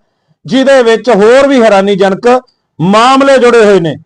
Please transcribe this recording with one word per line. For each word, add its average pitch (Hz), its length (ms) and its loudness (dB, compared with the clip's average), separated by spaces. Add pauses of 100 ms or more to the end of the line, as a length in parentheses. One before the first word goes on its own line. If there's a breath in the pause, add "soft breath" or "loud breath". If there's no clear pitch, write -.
(460)
ਜਿਹਦੇ 262 380 0
ਵਿੱਚ 226 260 -2
ਹੋਰ 233 380 2
ਵੀ 269 140 0
ਹੈਰਾਨੀਜਨਕ 196 680 -2 (500)
ਮਾਮਲੇ 254 600 0
ਜੁੜੇ 240 260 2
ਹੋਏ 202 160 2
ਨੇ। 160 140 -6 (120)